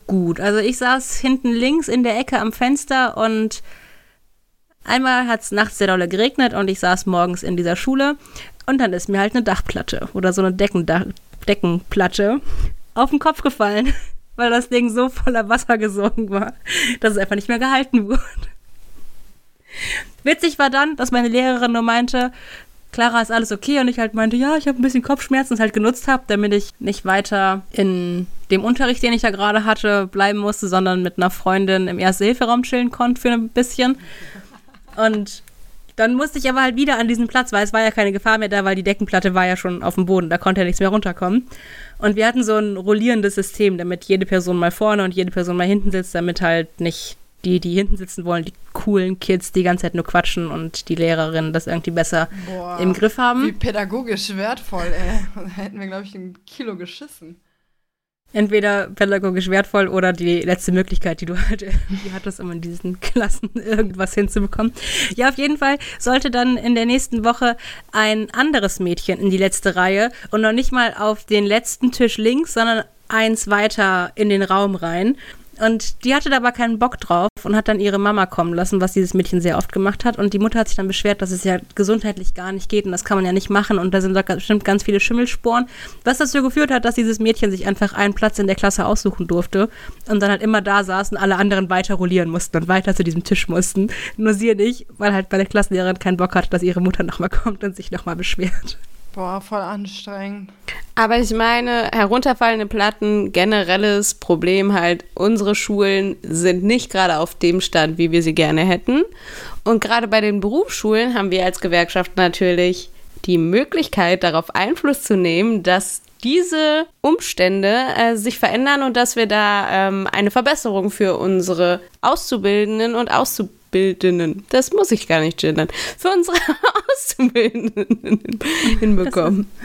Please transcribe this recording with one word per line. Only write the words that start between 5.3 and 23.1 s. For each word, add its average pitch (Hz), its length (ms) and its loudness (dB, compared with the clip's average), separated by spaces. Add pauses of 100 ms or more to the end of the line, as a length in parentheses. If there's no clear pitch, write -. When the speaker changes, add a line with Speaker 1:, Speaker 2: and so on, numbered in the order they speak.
Speaker 1:
nachts 202 260 0
sehr 202 100 2
dolle 180 200 2
geregnet 240 460 0
und 196 140 -2
ich 190 120 -2
saß 185 240 0
morgens 180 380 2
in 180 160 -4
dieser 175 180 0
Schule 277 400 0 (480)
und 269 140 2
dann 214 160 0
ist 180 160 -6
mir 196 100 2
halt 208 140 0
eine 247 100 2
Dachplatte - 680 -2
oder 185 180 2
so 190 100 0
eine 185 100 2
Deckenda-, 185 540 0 (400)
Deckenplatte 202 920 0 (540)
auf 254 160 2
den 302 80 2
Kopf 311 240 0
gefallen, 226 500 2 (220)
<laughs> - 220 -12
weil 240 120 2
das 240 220 0
Ding 240 180 2
so 247 220 0
voller 226 400 0
Wasser 240 260 2
gesogen 214 540 0
war, 202 240 -4 (460)
dass 220 120 2
es 202 60 0
einfach 196 180 0
nicht 202 120 -4
mehr 233 100 0
gehalten 262 500 2
wurde. 254 140 2 (2000)
Witzig 320 360 0
war 277 120 4
dann, 285 260 0
dass 247 160 -4
meine 240 160 2
Lehrerin 247 440 2
nur 233 100 0
meinte, 240 500 0 (600)
„Clara, 233 280 2